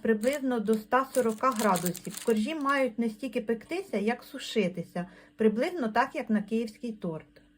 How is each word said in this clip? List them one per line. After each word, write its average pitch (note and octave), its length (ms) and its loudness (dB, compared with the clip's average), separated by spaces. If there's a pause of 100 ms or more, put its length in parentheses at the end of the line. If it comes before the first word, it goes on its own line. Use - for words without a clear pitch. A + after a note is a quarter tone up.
приблизно B3 580 0
до G#3+ 140 2
ста B3 400 0
сорока A#3 380 2
градусів. F#3 720 0
Коржі A3+ 300 2
мають C4+ 440 0
не A#3 100 0
стільки B3 320 -6
пектися, A#3+ 560 -4
як A3 260 0
сушитися, F3+ 840 -4 (280)
приблизно A#3+ 520 2
так, A#3+ 280 0
як C4 140 -4
на G#3 120 2
київський A3+ 500 -4
торт. E3 500 -10 (160)